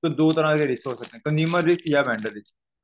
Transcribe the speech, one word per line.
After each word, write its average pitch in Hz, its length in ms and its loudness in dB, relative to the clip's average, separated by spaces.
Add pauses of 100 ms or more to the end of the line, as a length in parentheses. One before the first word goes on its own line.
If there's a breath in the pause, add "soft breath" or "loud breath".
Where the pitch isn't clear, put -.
तो 165 60 0
दो 156 220 2
तरह 156 260 2
के 151 80 2
risk 127 220 -4
हो 123 80 -6
सकते 117 220 -14
हैं, - 80 -20
consumer 160 380 0
risk 170 240 2
या 143 140 4
vendor 110 300 -2
risk। 107 240 -18 (280)